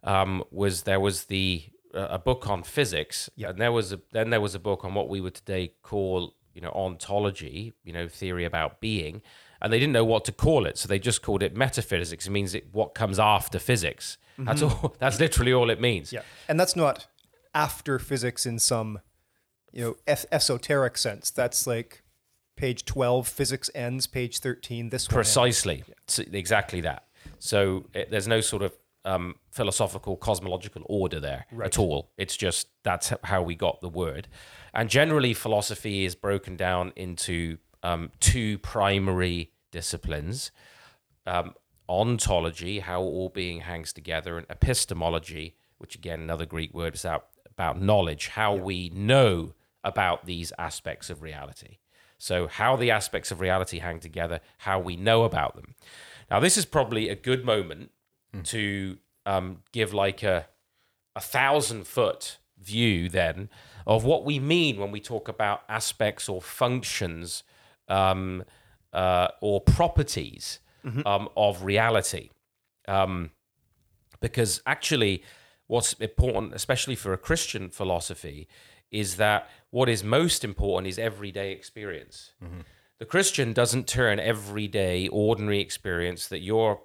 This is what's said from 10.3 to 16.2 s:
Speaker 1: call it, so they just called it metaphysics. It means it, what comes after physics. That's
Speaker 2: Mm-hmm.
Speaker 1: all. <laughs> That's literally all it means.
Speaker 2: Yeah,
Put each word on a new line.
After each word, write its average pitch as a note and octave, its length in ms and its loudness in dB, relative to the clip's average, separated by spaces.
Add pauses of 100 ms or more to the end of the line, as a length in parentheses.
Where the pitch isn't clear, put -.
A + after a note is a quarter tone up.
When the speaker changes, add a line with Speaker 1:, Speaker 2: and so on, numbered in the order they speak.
Speaker 1:
call C#3 340 4
it, - 120 -4
so - 80 -4
they G2 120 0
just A2 240 0
called G2 200 0
it G2 140 -2
metaphysics. F#2 680 -2
It G2 40 -8
means G2 240 -2
it, - 180 -8
what G#2 220 0
comes G2 240 0
after G#2 400 4
physics. F#2 600 -2 (200)
That's C3+ 240 0
Speaker 2:
Mm-hmm. C#3+ 240 2
Speaker 1:
all. - 100 -2
<laughs> - 20 -20
That's C3 200 4
literally B2+ 340 6
all A#2+ 180 6
it A2 100 2
means. A2 320 2
Speaker 2:
Yeah, A#2 100 -8 (260)